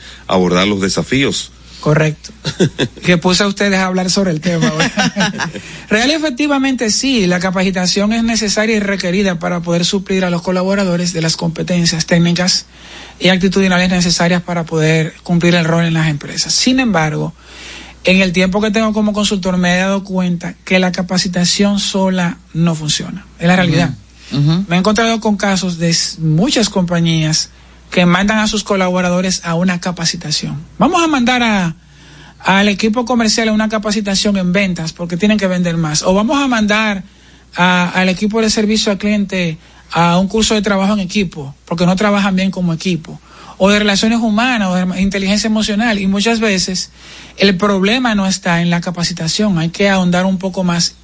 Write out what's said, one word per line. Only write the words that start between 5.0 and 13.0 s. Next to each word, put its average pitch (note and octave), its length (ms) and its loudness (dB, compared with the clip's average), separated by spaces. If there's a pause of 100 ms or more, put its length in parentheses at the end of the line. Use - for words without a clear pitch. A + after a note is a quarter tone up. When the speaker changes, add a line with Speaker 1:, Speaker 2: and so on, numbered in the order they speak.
Speaker 2:
<laughs> - 220 -18
Real, A#3 220 2
efectivamente, C4+ 800 0
sí, B3 340 0
la F3+ 140 0
capacitación F#3+ 720 0
es A3+ 100 0
necesaria A3 520 0
y G#3 40 0
requerida F#3+ 600 -2
para F3 220 -4
poder E3+ 240 0
suplir F#3+ 400 -2
a F3 40 -2
los F3 140 -2
colaboradores F3+ 680 0
de E3 80 -2
las E3 160 0
competencias E3 680 -2
técnicas F3 600 2 (540)